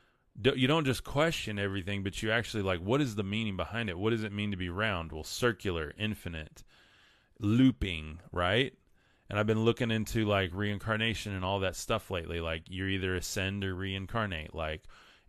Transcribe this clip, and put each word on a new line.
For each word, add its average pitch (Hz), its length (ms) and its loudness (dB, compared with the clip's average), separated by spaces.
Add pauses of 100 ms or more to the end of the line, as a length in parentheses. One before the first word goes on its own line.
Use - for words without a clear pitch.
(400)
d-, 123 160 4
you 127 120 4
don't 156 180 4
just 131 180 0
question 147 540 0
everything, 98 460 -2
but 95 180 -4
you 110 80 0
actually, 110 320 0
like, 92 180 2
what 110 220 2
is 123 140 0
the 104 80 0
meaning 101 340 -2
behind 107 320 -2
it? 85 80 -4
What 107 140 2
does 113 120 2
it 104 80 -4
mean 104 200 -2
to 98 60 -4
be 90 120 -2
round? 87 420 -2
Well, 78 120 -6
circular, 90 760 0
infinite, 90 640 -6 (760)
looping, 101 800 4 (120)
right? 98 460 2 (500)
And 104 120 -2
I've 107 80 2
been 110 180 4
looking 117 240 2
into, 110 360 0
like, 98 280 2
reincarnation 104 800 -2
and 95 100 -4
all 98 180 0
that 92 140 -2
stuff - 360 -4
lately. 85 280 -4
Like, 82 280 -4
you're 95 200 -4
either 92 280 0
ascend 98 480 -2
or 95 100 -2
reincarnate. 95 800 -4
Like, 78 300 -4 (460)